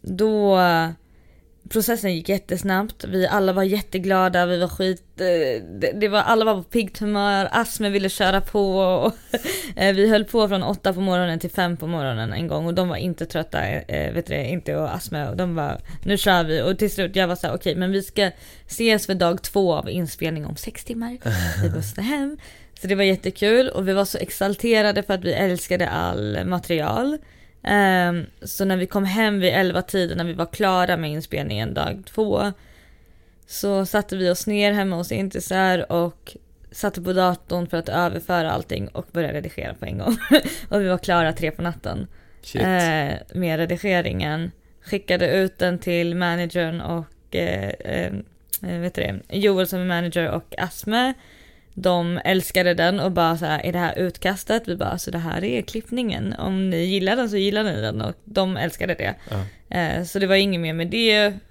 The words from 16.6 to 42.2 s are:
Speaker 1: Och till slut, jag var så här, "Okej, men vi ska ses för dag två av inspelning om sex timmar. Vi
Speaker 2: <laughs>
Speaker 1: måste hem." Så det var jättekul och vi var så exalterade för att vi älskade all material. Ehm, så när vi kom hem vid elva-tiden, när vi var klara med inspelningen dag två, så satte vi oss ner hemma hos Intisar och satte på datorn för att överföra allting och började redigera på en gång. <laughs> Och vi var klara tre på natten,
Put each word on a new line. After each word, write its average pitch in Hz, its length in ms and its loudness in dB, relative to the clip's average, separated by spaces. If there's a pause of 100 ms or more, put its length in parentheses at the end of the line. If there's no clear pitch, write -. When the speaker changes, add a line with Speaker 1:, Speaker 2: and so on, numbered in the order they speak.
Speaker 1:
Och 185 160 0
till 214 120 2
slut, 190 260 -4
jag 185 120 2
var 175 80 -2
så 175 100 -6
här, 135 80 -2
"Okej, - 220 -2
men 185 160 0
vi 196 100 0
ska 196 280 0 (360)
ses 220 400 2
för 190 80 -2
dag 175 280 2
två 185 320 2
av - 160 -4
inspelning 160 560 -4
om 151 100 -8
sex - 280 -12
timmar. 240 340 -8 (440)
Vi 98 80 2
Speaker 2:
<laughs> 104 60 -2
Speaker 1:
måste 104 260 -6
hem." 285 340 -2 (440)
Så 190 60 -8
det 196 80 2
var 196 100 4
jättekul 202 640 2
och 196 200 -2
vi 190 40 2
var 196 120 4
så - 140 -4
exalterade 208 840 2
för 196 120 -2
att 185 100 -4
vi 175 80 0
älskade 180 560 0
all - 560 -2
material. 185 760 -2 (460)
Ehm, 185 600 4 (180)
så - 220 -4
när 190 120 2
vi 185 100 0
kom 202 180 0
hem 208 360 2
vid 180 120 6
elva-tiden, 180 680 2
när 170 60 -2
vi 170 80 -4
var 170 140 -2
klara 185 500 2
med 160 140 -4
inspelningen - 640 -4
dag 202 320 -4
två, 202 460 0 (920)
så 196 400 0
satte 202 300 0
vi 185 140 2
oss - 160 -2
ner 208 260 4
hemma 190 240 0
hos 170 160 -4
Intisar 190 800 0
och 170 440 -4 (360)
satte 202 300 -4
på 185 100 -2
datorn 180 540 0
för 175 100 -4
att 165 120 -4
överföra 170 600 0
allting - 380 -4
och - 240 -10
började 160 220 -2
redigera - 400 -8
på - 120 -12
en - 120 -6
gång. 233 180 0 (260)
<laughs> - 260 -8
Och 208 120 2
vi 190 80 2
var 180 100 2
klara 170 340 2
tre 156 180 -2
på - 120 -8
natten, - 440 -6 (360)